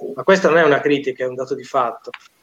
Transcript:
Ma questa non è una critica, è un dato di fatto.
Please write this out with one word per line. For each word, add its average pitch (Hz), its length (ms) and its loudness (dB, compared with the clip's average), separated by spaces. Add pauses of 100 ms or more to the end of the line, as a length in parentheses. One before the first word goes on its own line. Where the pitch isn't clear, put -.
(160)
Ma - 80 -10
questa 190 240 4
non 160 120 4
è 170 40 4
una 143 160 4
critica, 139 440 -2
è 127 40 -4
un 127 80 -6
dato 131 200 -6
di 127 80 -12
fatto. 120 480 -4 (320)